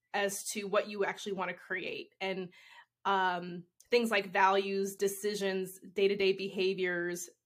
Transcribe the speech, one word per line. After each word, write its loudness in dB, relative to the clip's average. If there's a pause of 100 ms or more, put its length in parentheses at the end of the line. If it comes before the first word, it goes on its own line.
(140)
as -2
to -4
what 2
you -2
actually -4
wanna -2
create. -8
And, -4 (560)
um, 0 (260)
things 4
like 0
values, 4
decisions, -2 (140)
day-to-day 4
behaviors, -2 (160)